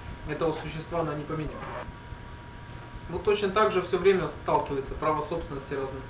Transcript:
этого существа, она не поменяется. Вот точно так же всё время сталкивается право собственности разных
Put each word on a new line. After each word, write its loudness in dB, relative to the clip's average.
этого 2
существа, -4
она 0
не -4
поменяется. -4
Вот -4
точно 4
так 6
же 4
всё 2
время 8
сталкивается 0
право 2
собственности -4
разных -4